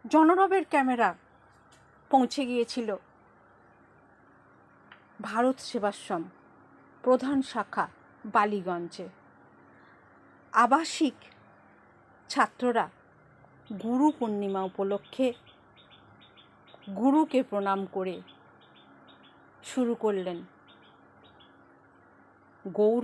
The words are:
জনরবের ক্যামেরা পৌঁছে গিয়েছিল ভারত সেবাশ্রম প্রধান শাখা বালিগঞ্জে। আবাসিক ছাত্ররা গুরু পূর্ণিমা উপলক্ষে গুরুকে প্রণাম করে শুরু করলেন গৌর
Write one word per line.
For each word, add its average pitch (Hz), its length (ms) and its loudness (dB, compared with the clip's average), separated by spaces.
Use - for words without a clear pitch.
জনরবের 349 640 4
ক্যামেরা 254 400 2
পৌঁছে 269 340 2
গিয়েছিল 240 440 -2
ভারত 233 380 0
সেবাশ্রম 202 640 -4
প্রধান 262 380 2
শাখা 208 440 -4
বালিগঞ্জে। 190 800 -2
আবাসিক 262 640 2
ছাত্ররা 233 560 0
গুরু 254 280 2
পূর্ণিমা 202 520 -4
উপলক্ষে 196 640 -4
গুরুকে 269 540 2
প্রণাম 196 420 -2
করে 185 300 -6
শুরু 240 320 -2
করলেন 185 420 -4
গৌর 214 380 2